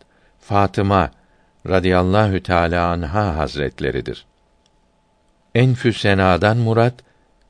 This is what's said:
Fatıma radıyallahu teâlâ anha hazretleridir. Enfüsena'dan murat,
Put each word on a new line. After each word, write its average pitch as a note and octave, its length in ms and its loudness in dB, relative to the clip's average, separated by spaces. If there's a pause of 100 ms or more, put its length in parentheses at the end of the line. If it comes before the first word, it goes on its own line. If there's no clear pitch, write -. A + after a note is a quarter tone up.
(400)
Fatıma G2 680 0 (580)
radıyallahu F#2 720 2
teâlâ E2+ 440 0
anha F2 500 -4
hazretleridir. C2+ 880 -6 (1300)
Enfüsena'dan G#2 1040 2
murat, A#2 380 2 (540)